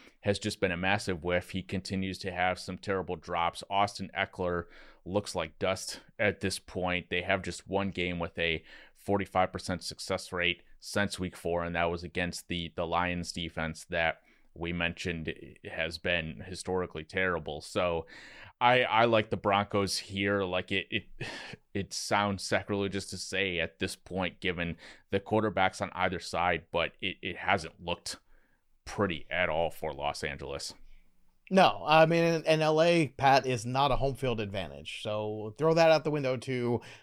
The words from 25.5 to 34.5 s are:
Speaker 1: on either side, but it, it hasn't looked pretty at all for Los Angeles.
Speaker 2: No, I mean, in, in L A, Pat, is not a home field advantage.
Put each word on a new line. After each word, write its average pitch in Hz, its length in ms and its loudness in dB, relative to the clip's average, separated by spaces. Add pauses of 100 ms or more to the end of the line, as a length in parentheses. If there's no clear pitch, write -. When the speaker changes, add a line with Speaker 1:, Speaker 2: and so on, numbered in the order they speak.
Speaker 1:
on 98 140 -4
either 92 240 0
side, 85 420 0 (100)
but 82 200 0 (100)
it, 92 220 -4
it 92 140 -6
hasn't 90 460 0
looked - 340 -6 (680)
pretty 92 460 -2
at 87 180 2
all 80 220 0
for 78 200 -6
Los 71 320 -4
Angeles. 71 520 -6 (760)
Speaker 2:
No, 151 360 4
I 160 200 8
mean, 165 180 4
in, 165 220 2
in 160 160 4
L 156 180 4
A, 170 280 6 (100)
Pat, 135 300 6
is 120 180 -2
not 131 260 2
a 123 40 4
home 135 200 0
field 120 240 -2
advantage. 92 640 -6